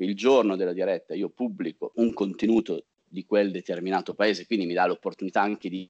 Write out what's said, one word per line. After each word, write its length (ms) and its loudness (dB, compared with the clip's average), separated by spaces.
il 140 -2
giorno 420 4
della 180 -2
diretta 400 -2
io 160 -4
pubblico 680 -6
un 160 2
contenuto 720 0
di 160 -12
quel 260 2
determinato 640 -4
paese, 320 0
quindi 200 0
mi 80 -2
dà 100 4
l'opportunità 560 -2
anche 280 -2
di 220 -8